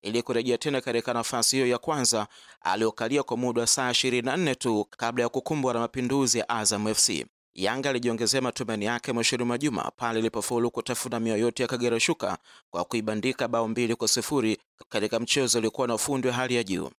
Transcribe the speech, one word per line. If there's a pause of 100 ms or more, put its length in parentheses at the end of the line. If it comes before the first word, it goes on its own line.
ili
kurejea
tena
katika
nafasi
hiyo
ya
kwanza (340)
aliyokalia
kwa
muda
wa
saa
ishirini
na
nne
tu
kabla
ya
kukumbwa
na
mapinduzi
ya
Azam
F
C. (280)
Yanga
alijiongezea
matumaini
yake
mwishoni
mwa
juma
pale
ilipofaulu
kutafuna
mioyo
yote
ya
Kagera
Sugar (340)
kwa
kuibandika
bao
mbili
kwa
sifuri (320)
katika
mchezo
uliokuwa
na
ufundi
wa
hali
ya
juu. (100)